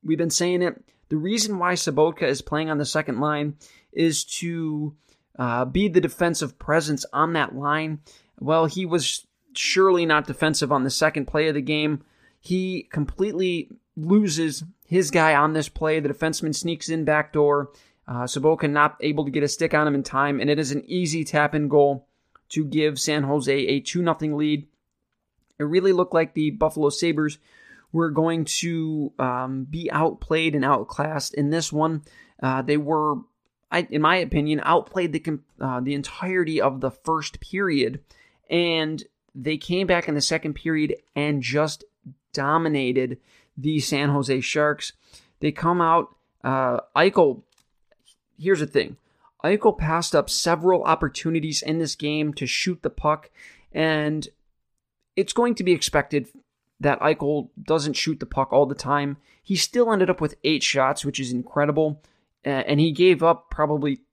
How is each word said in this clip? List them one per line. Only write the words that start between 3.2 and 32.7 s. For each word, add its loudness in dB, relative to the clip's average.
line -2
is 0
to, -6
uh, -2
be 0
the 4
defensive -2
presence -2
on 0
that -2
line. -4
Well, 2
he -4
was -2
surely 2
not 2
defensive 0
on 2
the -2
second 0
play 0
of 0
the -2
game. -2
He -4
completely -2
loses 2
his 0
guy 4
on 4
this -2
play. -2
The -2
defenseman -4
sneaks -6
in -2
back 0
door. 2
Uh, -6
Sobotka 0
not 2
able -2
to -6
get 0
a 0
stick -2
on 2
him 2
in -2
time, 0
and 0
it 2
is -4
an -4
easy -2
tap-in 0
goal 4
to -2
give 0
San 0
Jose 0
a 0
two -4
nothing 0
lead. -2
It -4
really 4
looked 2
like 2
the 0
Buffalo 0
Sabres -2
were 0
going 0
to, -4
um, -4
be -6
outplayed 0
and 0
outclassed -2
in 0
this -2
one. 0
Uh, -2
they 0